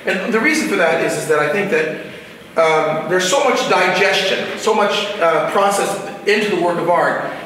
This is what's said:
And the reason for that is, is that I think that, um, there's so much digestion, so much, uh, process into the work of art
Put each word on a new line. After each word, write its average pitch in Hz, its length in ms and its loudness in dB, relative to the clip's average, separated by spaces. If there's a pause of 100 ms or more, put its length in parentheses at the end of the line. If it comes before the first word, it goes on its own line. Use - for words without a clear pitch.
And 185 280 -2
the 226 60 2
reason 302 280 0
for 196 80 0
that 165 280 2
is, 156 120 -2
is 151 120 -4
that 156 100 4
I 147 140 0
think 202 180 -2
that, 156 360 -2 (500)
um, - 520 2
there's 180 200 0
so 269 160 2
much - 240 2
digestion, 190 920 0
so 214 160 0
much, 214 320 0 (140)
uh, 160 320 2
process 196 420 0 (320)
into 202 300 2
the 165 60 0
work 175 160 0
of 170 100 0
art 165 420 0 (160)